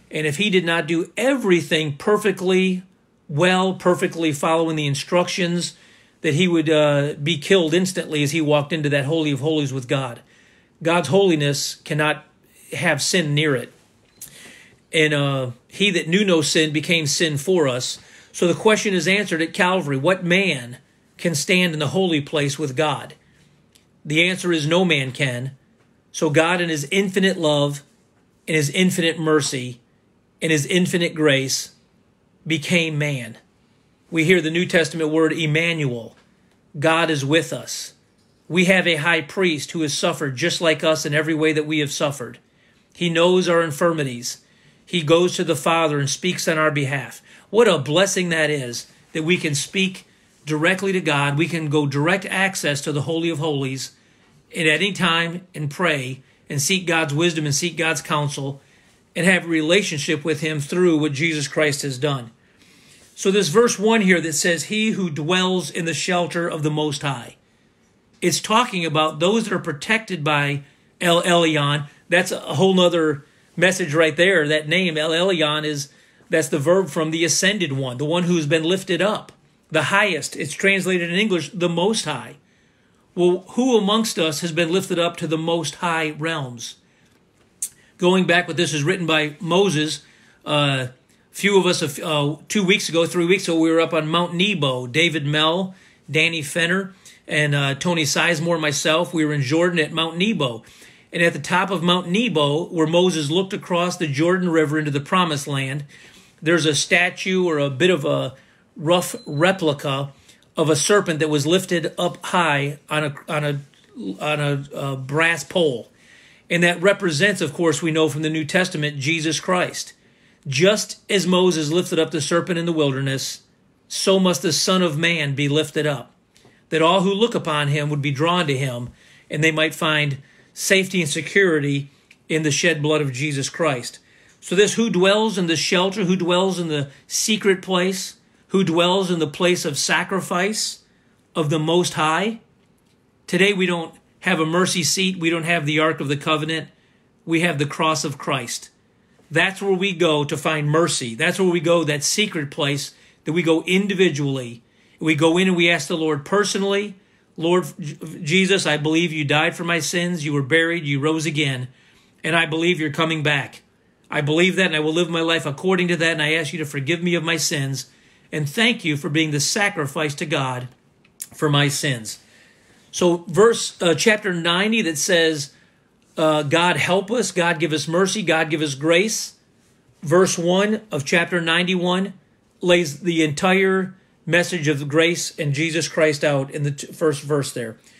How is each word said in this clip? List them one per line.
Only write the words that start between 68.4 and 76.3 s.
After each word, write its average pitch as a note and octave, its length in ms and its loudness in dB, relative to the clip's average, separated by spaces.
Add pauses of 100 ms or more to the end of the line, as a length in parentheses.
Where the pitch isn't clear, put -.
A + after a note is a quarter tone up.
about D#3 320 0
those G#3+ 260 2
that G3+ 80 -6
are F3+ 60 -2
protected F3 640 -4
by C#3+ 400 0 (380)
El F3 220 4
Elyon. D3+ 680 2 (200)
That's F3+ 220 2
a - 240 -8
whole F#3+ 200 4
nother E3 500 4 (320)
message F3+ 360 2
right D#3 240 4
there. E3+ 300 4
That D3+ 220 0
name, E3+ 280 0
El D3+ 140 -2
Elyon, D#3 540 0
is, D3 240 -6 (420)
that's D#3+ 180 0